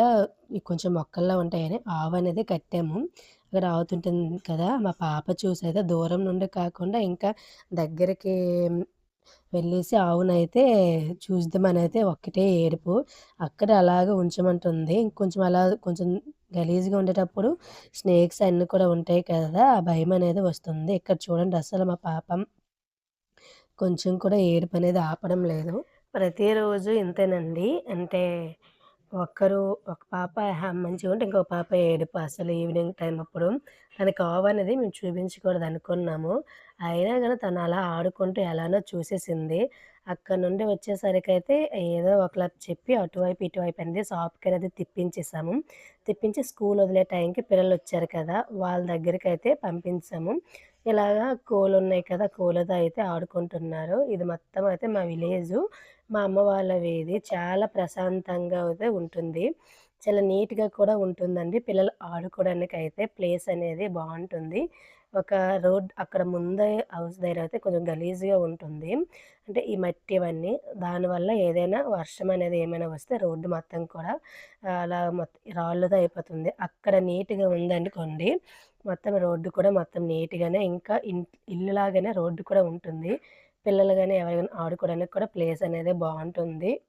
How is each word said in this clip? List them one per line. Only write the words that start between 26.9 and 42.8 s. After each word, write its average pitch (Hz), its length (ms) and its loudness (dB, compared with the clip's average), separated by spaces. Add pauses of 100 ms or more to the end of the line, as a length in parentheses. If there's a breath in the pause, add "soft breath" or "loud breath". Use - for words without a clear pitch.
ఇంతేనండి. 180 800 0 (200)
అంటే 180 340 -2 (880 soft breath)
ఒక్కరు, 196 460 0 (280)
ఒక 170 220 -10
పాప 180 260 -6 (160)
హ్యా-, 180 240 -4
మంచిగా 180 360 -4
ఉంటే 226 140 0
ఇంకొక 190 240 2
పాప 175 200 -4 (100)
ఏడుపు 165 400 0
అసలు 170 320 -6
ఈవినింగ్ 170 420 -2
టైమ్ 165 260 -4
అప్పుడు. 165 280 -4 (460 soft breath)
తనకి 196 300 0
ఆవు 175 240 2
అనేది 208 280 2
మేము 233 200 -2
చూపించకూడదు 180 680 -2
అనుకున్నాము. 160 680 -4 (480 loud breath)
అయినా 175 380 0
కానీ 240 180 0
తను 180 240 -2
అలా 175 260 0
ఆడుకుంటూ 185 540 -2
ఎలానో 170 440 0
చూసేసింది. 165 760 -4 (460 loud breath)
అక్కడ 185 280 -6
నుండి 185 300 0
వచ్చేసరికి 196 680 -2
అయితే 185 240 2 (300)
ఏదో 170 320 2
ఒకలా 180 300 0 (140)
చెప్పి - 340 -4